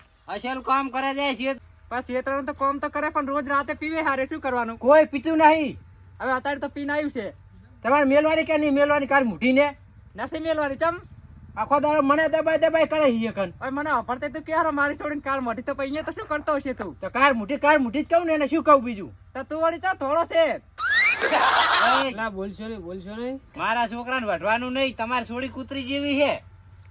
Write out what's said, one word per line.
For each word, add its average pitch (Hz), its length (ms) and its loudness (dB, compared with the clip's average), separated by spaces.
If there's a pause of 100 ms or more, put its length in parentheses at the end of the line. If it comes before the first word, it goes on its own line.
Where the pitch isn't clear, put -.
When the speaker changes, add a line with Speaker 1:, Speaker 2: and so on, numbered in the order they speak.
(280)
Speaker 1:
અસલ 240 340 -8
કામ 269 280 0
કરે 269 240 -2
જાય 277 220 -2
છે. 262 200 -4 (340)
Speaker 2:
પણ 247 120 -6
શેતરનું 262 440 -4
તો - 80 -6
કામ 277 240 -2
તો 294 120 -6
કરે, 294 200 -2
પણ 302 160 -2
રોજ 277 220 -4
રાતે 285 260 0
પીવે 311 280 -4
હારે, 269 240 0
શું 311 140 -8
કરવાનું? 240 380 -4
Speaker 3:
કોઈ 294 280 8
પીતું 311 320 -2
નહીં. 311 400 6 (440)
Speaker 2:
હવે 247 100 -2
અત્યારે 277 280 -4
તો 294 80 -6
પીને 285 260 -6
આવ્યું 294 180 -2
છે. 202 220 -8 (500)
Speaker 3:
તમારે 277 200 4
મેલવાની 302 400 4
કે 311 140 0
નહીં 302 160 2
મેલવાની, 285 320 4
કાલ 277 180 4
મૂઠીને? 254 540 2 (380)
Speaker 2:
નથી 269 240 -8
મેલવાની, 302 360 -2
ચમ? 330 200 0 (640)
Speaker 3:
આખો 226 220 2
દાડો 302 220 2
મને 294 280 4
દબાઈ 320 280 2
દબાઈ 320 280 4
કરે 311 200 2
ઈ 233 200 2
એકન. 196 360 -4
Speaker 2:
હવે 247 80 -6
મને 285 200 -4
અભડતે 254 400 -2
તું 302 120 -10
ક્યારે 320 280 0
મારી 285 260 0
છોડીને 294 260 -6
કાળ 269 180 -2
મોઢી, 247 220 -4
તો 277 120 -6
પછી 269 100 -6
અહીંયા 277 180 -4
તો 320 100 -8
શું 427 160 -10
કરતો 302 280 -2
હશે 277 180 -4
તું? 202 260 -10
Speaker 3:
તો 190 100 -8
કાળ 269 240 4
મૂઠી, 226 240 -4
કાળ 294 220 4
મૂઠી 262 240 -2
જ - 60 -12
કહું 339 180 4
ને, 320 60 2
એને 302 140 0
શું 302 160 0
કહું 285 200 6
બીજું? 202 300 -8 (200)
Speaker 2:
તો 262 100 -8
તું 302 180 -6
વળી 330 180 0
ચા 370 140 -2
થોડો 320 320 0
છે. 320 280 2
Speaker 1:
ઓય. - 1600 2
Speaker 4:
ના, 220 180 -4
બોલશો 196 380 -8
નહીં, 220 120 -10
બોલશો 185 360 -12
નહીં. 254 260 -8 (160)
Speaker 1:
મારા 226 300 0
છોકરાને 240 400 -6
વઢવાનું 214 460 -2
નહીં, 262 220 -2
તમારી 233 300 -4
છોડી 240 220 -8
કૂતરી 269 360 -10
જેવી 277 360 -2
છે. 269 240 0 (480)